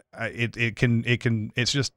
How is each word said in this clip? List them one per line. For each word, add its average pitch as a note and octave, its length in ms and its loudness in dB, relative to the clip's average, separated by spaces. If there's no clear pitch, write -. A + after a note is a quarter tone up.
I, A2 160 -8
it, A2+ 300 -4
it A#2 180 -2
can, A#2 300 4
it A#2+ 140 2
can, A2+ 360 0
it's A#2+ 160 0
just, C#3 240 0